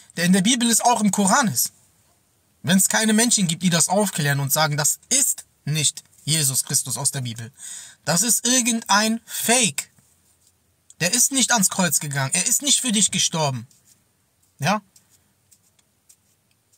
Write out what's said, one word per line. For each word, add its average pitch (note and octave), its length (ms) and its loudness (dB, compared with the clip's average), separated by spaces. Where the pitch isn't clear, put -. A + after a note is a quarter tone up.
der E3+ 100 0
in F3+ 60 4
der G3 100 4
Bibel A#3 280 2
ist, A3 140 2
auch A#3+ 160 4
im G#3 100 2
Koran G#3 380 2
ist? - 240 -4
Wenn F3 140 2
es - 100 2
keine A3 240 2
Menschen A3 340 2
gibt, E3 160 -6
die F3+ 80 2
das E3 200 2
aufklären D#3+ 500 0
und C#3 100 -2
sagen, D3+ 280 0
das - 200 -2
ist - 340 -2
nicht D3+ 360 -2
Jesus C#3 400 -2
Christus C3+ 320 -4
aus - 140 -2
der C#3 100 -6
Bibel. A2+ 320 -10
Das D#3+ 160 0
ist A#3 240 0
irgendein A3+ 800 0
Fake. A3+ 640 -2
Der E3+ 120 -2
ist - 180 2
nicht C4 220 0
ans A3 160 2
Kreuz F3 320 0
gegangen. C3+ 320 -4
Er F3+ 140 -2
ist - 160 -2
nicht C#4+ 180 0
für B3+ 100 -2
dich G#3 200 2
gestorben. C3+ 560 -2
Ja? F#3+ 220 0